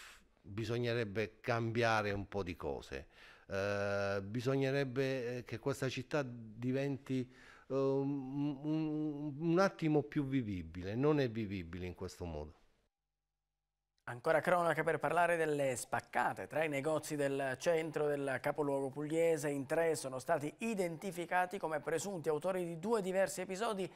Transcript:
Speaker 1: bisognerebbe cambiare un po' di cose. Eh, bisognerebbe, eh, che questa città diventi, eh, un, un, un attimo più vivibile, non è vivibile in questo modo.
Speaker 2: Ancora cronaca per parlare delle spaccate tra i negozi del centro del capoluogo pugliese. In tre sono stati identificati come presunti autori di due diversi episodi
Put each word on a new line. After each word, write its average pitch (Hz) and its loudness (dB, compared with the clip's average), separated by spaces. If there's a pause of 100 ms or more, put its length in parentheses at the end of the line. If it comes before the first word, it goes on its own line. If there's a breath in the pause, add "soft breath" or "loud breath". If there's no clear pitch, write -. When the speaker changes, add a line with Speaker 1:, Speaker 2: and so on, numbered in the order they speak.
(420 loud breath)
Speaker 1:
bisognerebbe 113 -2
cambiare 113 2
un 101 -4
po' 98 -2
di 87 -6
cose. 67 -6 (400 loud breath)
Eh, 101 0
bisognerebbe, 131 0
eh, 123 -8
che 113 -8
questa 135 -2
città 131 -2
diventi, 127 -2 (480 loud breath)
eh, 131 -6
un, 139 0
un, 151 -2
un 170 4
attimo 160 4
più 143 0
vivibile, 98 -2
non 147 4
è 131 2
vivibile 92 -4
in 87 -6
questo 90 -8
modo. 76 -8 (1500)
Speaker 2:
Ancora 151 4
cronaca 165 4
per 156 2
parlare 170 4
delle 147 2
spaccate 117 -2
tra 151 0
i 160 0
negozi 147 -2
del 139 0
centro 160 2
del 139 0
capoluogo 139 0
pugliese. 151 2
In 139 -2
tre 160 2
sono 131 -6
stati 151 -2
identificati 180 -2
come 160 -2
presunti 160 -2
autori 180 0
di 170 -6
due 214 0
diversi 185 0
episodi 190 -4